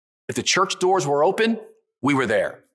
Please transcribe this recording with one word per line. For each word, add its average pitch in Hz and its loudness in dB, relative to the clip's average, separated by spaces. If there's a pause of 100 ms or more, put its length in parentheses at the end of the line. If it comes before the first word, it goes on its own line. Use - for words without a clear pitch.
(280)
"If - -8
the 117 -4
church - -2
doors 185 2
were 143 0
open, 214 0 (420)
we 139 2
were 131 2
there." 95 -2 (100)